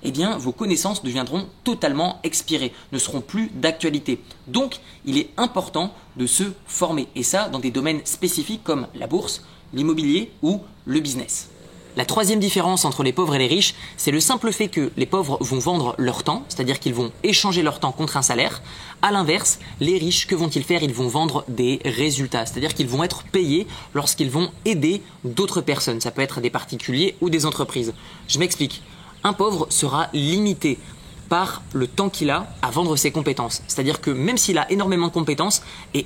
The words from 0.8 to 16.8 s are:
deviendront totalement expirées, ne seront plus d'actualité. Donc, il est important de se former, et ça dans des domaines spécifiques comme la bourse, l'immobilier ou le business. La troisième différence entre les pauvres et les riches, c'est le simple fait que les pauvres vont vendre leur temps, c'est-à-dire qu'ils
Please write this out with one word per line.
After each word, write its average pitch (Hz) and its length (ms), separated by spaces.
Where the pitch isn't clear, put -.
deviendront 127 460
totalement 165 580
expirées, 151 480
ne 135 40
seront 131 220
plus 214 340
d'actualité. 147 680
Donc, 240 300
il 135 140
est - 180
important 190 580
de 127 100
se 151 180
former, 160 500
et 185 80
ça 196 260
dans 135 100
des 123 120
domaines 147 340
spécifiques - 580
comme 139 320
la 120 120
bourse, - 360
l'immobilier 156 580
ou 185 200
le 143 160
business. - 480
La 127 100
troisième 214 340
différence 185 460
entre 139 180
les 131 100
pauvres 156 220
et - 20
les 131 80
riches, 180 300
c'est - 120
le 147 100
simple 233 320
fait 214 160
que 147 300
les 127 80
pauvres 160 360
vont 131 180
vendre 135 400
leur 123 240
temps, 180 260
c'est-à-dire 131 300
qu'ils 127 160